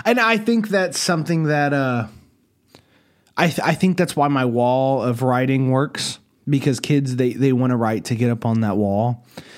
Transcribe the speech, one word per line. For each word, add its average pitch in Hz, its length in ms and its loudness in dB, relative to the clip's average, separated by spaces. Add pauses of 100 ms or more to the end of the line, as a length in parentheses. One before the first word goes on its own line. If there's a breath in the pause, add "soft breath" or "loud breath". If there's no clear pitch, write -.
and 240 160 2
I 226 160 4
think 220 320 0
that's 185 300 0
something 165 460 0
that, 147 280 0
uh, 127 340 0 (1300 soft breath)
I 175 120 2
th-, 175 180 -4
I 165 80 2
think 185 220 0
that's 180 180 -2
why 143 140 2
my 135 160 0
wall 127 580 0
of 120 200 -2
writing 131 480 0
works, - 480 -2 (300)
because 139 320 0
kids, 139 360 -2
they, 123 160 0
they 131 200 2
wanna 127 240 2
write 110 300 -2
to 123 80 -2
get 120 160 0
up 117 160 -4
on 113 140 0
that 104 160 0
wall. 107 480 0 (340 loud breath)